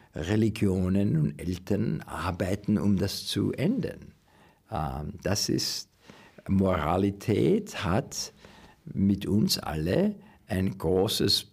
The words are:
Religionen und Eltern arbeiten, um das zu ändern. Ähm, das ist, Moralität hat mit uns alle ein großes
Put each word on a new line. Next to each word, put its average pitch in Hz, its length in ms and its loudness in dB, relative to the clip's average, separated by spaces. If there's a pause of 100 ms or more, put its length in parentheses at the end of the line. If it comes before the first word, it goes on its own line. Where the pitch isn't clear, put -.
(160)
Religionen 101 1000 2
und - 220 0
Eltern 95 600 -2
arbeiten, 92 760 -2
um 98 200 4
das - 280 -2
zu - 280 0
ändern. - 580 -2 (600)
Ähm, 76 420 -4 (100)
das - 260 0
ist, - 380 -2 (840)
Moralität 101 1120 0
hat - 500 -2 (520)
mit - 400 0
uns 107 320 2
alle 95 580 0 (320)
ein 95 300 0
großes 92 760 2